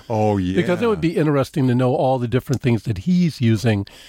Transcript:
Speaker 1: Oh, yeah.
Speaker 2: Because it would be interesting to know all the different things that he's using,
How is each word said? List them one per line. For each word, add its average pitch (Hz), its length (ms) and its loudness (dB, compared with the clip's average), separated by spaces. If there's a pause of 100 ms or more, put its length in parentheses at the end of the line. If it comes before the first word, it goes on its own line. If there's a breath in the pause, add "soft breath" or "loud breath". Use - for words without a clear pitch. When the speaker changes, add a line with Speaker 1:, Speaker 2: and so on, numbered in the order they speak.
(100 loud breath)
Speaker 1:
Oh, 107 260 2
yeah. 92 200 0
Speaker 2:
Because 180 260 0
it 240 40 2
would 208 140 0
be 165 160 0
interesting 143 520 0
to 120 60 2
know 127 200 2
all 131 240 0
the 120 100 -4
different 123 320 -2
things 120 220 0
that 113 160 -6
he's 180 420 0
using, 110 460 2 (220 loud breath)